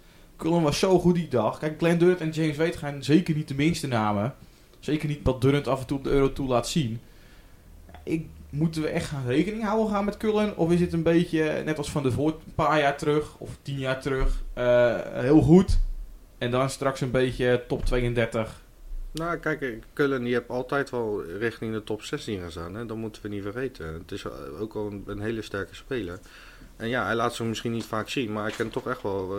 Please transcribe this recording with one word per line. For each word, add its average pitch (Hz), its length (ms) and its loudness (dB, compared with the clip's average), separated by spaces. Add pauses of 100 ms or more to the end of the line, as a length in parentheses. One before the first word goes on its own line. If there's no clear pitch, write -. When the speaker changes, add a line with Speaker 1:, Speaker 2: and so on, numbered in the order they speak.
(360)
Speaker 1:
Cullen 170 260 2
was 147 160 2
zo 190 200 6
goed 175 160 6
die 170 140 0
dag. 117 300 0
Kijk, 151 200 -6
Glenn 170 200 4
Durant 175 220 6
en 160 100 -2
James 156 260 -2
Wade 165 220 0
gaan 143 240 -8
zeker 160 320 4
niet 151 140 -2
de 139 60 -6
minste 147 320 0
namen. 110 480 0 (460)
Zeker 151 280 -2
niet 147 140 -4
wat 127 180 0
Durant 139 280 4
af 127 120 0
en 127 60 -10
toe 143 120 -2
op 135 60 -8
de - 60 -2
Euro 135 220 4
Tour 135 180 -4
laat 117 180 2
zien. 117 320 -2 (920)
Ja, - 120 -20
ik, 160 220 -4 (240)
moeten 160 320 -2
we 151 60 -2
echt 160 200 -2
gaan 135 180 -6
rekening 180 380 0
houden 214 280 0
gaan 202 120 0
met 208 120 -4
Cullen? 214 400 0
Of 165 160 2
is 175 80 6
het 170 120 2
een 165 100 0
beetje, 156 600 2
net 156 140 -2
als 143 120 -6
Van 151 120 0
der 127 100 2
Voort 147 220 2 (120)
een - 80 -18
paar 151 260 2
jaar 143 160 2
terug, 151 420 0
of - 120 -10 (120)
tien 139 160 -6
jaar 131 220 -2
terug, 131 420 2 (100)
eh, 123 520 6
heel 139 360 4
goed? 165 380 8 (600)
En 120 120 -2
dan 131 200 2
straks 135 300 -2
een 131 100 0
beetje 123 580 2
top - 160 -2
tweeëndertig. 120 760 0 (520)
Speaker 2:
Nou, 165 240 -4
kijk, 156 260 -4
eh, 135 60 -4 (240)
Cullen, 135 320 2
die 120 100 0
heeft 120 140 0
altijd 131 420 -2
wel 107 340 -2
richting 110 480 -4
de 110 120 -4
top 107 180 -6
zestien 113 380 -6
gegaan, 87 340 -10
hè. 117 120 -10
Dat 110 100 -8
moeten 113 260 -8
we 107 60 -8
niet 101 140 -6
vergeten. 104 520 -8
Het 85 180 -12
is, 101 120 -8
eh, 69 360 -10
ook 110 140 -8
al 107 120 -4
een, 101 200 -8
een 101 140 -8
hele 110 220 -4
sterke - 320 -8
speler. 95 440 -6 (580)
En 113 120 -6
ja, 120 160 0
hij 101 100 0
laat 117 200 0
ze 117 100 -6
misschien 113 280 -4
niet 113 120 -4
vaak 110 240 -4
zien, 117 240 -4
maar 107 100 -4
hij 107 100 -2
kan 113 180 -4
toch - 180 -6
echt 127 140 -6
wel, 98 360 -4